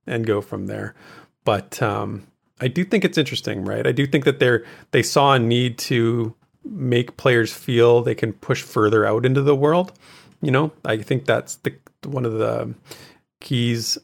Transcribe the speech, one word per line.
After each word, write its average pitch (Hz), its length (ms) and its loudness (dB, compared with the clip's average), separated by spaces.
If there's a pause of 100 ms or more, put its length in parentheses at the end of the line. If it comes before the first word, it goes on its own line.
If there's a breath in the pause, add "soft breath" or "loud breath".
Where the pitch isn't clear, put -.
and 117 220 -4
go 104 140 2
from 98 260 -10
there. 104 260 -10 (500 loud breath)
But, - 380 -2
um, 104 460 -4 (320)
I 131 80 -4
do 165 160 -2
think 190 220 0
it's - 120 0
interesting, 110 460 -4
right? 110 240 -4
I 127 40 2
do 131 140 0
think 139 200 0
that 139 140 2
they're, 123 260 2 (260 loud breath)
they 127 100 2
saw 143 320 4
a 131 60 4
need 120 400 0
to 117 560 -2 (280)
make 127 540 -2
players 117 360 2
feel 120 480 4
they 117 140 -2
can 113 180 -4
push - 280 -4
further 107 440 2
out 110 200 0
into 131 160 2
the 143 140 4
world. 160 380 0 (480 loud breath)
You 151 100 -2
know, 147 200 2 (140)
I 110 120 -2
think 131 280 -4
that's - 320 -2
the, - 160 -6 (320)
one 135 200 -4
of 113 80 -2
the 113 400 -2 (680 loud breath)
keys, 120 640 -4